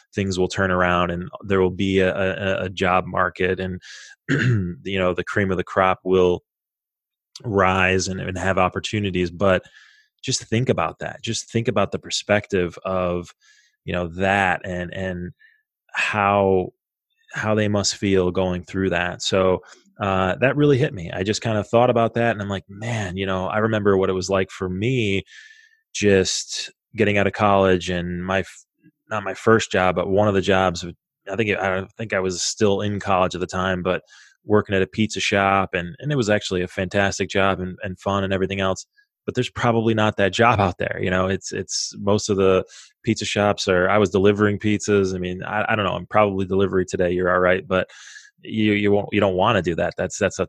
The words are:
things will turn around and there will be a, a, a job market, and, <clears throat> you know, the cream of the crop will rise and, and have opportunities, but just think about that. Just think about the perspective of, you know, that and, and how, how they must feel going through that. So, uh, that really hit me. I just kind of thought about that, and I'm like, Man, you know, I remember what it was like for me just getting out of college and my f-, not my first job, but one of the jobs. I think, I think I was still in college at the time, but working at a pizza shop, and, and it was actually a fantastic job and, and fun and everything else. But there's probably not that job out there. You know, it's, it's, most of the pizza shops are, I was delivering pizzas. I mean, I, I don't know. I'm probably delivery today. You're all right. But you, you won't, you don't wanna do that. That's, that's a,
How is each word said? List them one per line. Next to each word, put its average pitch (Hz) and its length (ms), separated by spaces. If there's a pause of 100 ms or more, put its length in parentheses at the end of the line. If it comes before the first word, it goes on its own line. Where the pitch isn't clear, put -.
(140)
things 98 240
will 92 100
turn 95 220
around 90 400
and 87 180 (180)
there 98 140
will 92 100
be 95 300
a, 92 140
a, 95 500
a 95 40
job 90 380
market, 92 540
and, 92 200 (240)
<clears throat> - 240
you 98 680
know, 90 160
the 87 100
cream 101 260
of 90 60
the 90 80
crop 92 400
will 90 380 (1000)
rise 92 640
and, 92 120
and 92 160
have 92 220
opportunities, 92 720
but 92 320 (600)
just - 220
think 117 240
about 82 300
that. 78 240
Just - 280
think 113 180
about 101 240
the 98 60
perspective 95 840
of, 90 460 (540)
you 92 80
know, 90 160
that 92 560
and, 90 280
and 90 400 (600)
how, 98 760 (640)
how 107 220
they 107 140
must 101 280
feel 95 340
going 90 340
through 95 260
that. 87 320
So, 92 400 (380)
uh, 95 360
that 139 200
really 147 220
hit - 160
me. 82 160
I 90 140
just 104 180
kind 110 160
of 98 100
thought 120 220
about 113 240
that, 117 180
and 104 100
I'm 98 60
like, 98 200
Man, 101 480
you 95 100
know, 95 220
I 107 100
remember 107 380
what 95 140
it 95 40
was 92 160
like 95 200
for - 180
me 101 560 (680)
just - 760 (260)
getting 104 220
out 98 80
of 98 60
college 95 580
and 87 340
my 92 160
f-, - 240 (460)
not 107 140
my 95 100
first 113 360
job, 92 240
but 90 140
one 101 200
of 101 60
the 98 60
jobs. 92 440 (460)
I 98 60
think, 104 220
I 95 280 (100)
think 110 160
I 98 80
was 92 220
still 101 380
in 104 200
college 92 340
at 87 60
the 92 60
time, 92 360
but 90 200 (420)
working 104 300
at 95 80
a 95 40
pizza 104 340
shop, 98 540
and, 87 240
and 147 120
it 147 60
was 110 140
actually 98 320
a 90 60
fantastic 98 600
job 95 320
and, 92 220
and 92 160
fun 98 260
and 95 80
everything 95 280
else. 95 260 (400)
But - 80
there's 123 160
probably 113 420
not 107 240
that 98 160
job 113 260
out 95 200
there. - 240
You 98 80
know, 92 160
it's, 95 260
it's, - 460
most 104 320
of 98 80
the 95 260 (400)
pizza 110 220
shops 101 420
are, 92 220
I 101 80
was 104 100
delivering 101 500
pizzas. 101 560
I 92 40
mean, 92 240
I, 104 300
I 110 40
don't 104 80
know. 90 100
I'm 90 120
probably 98 400
delivery 95 400
today. 90 240
You're 90 200
all 90 100
right. 90 260
But 92 240 (500)
you, 107 320
you 104 180
won't, 101 220
you 101 80
don't 98 140
wanna 98 260
do 85 140
that. 85 240
That's, 90 180
that's 95 220
a, 92 100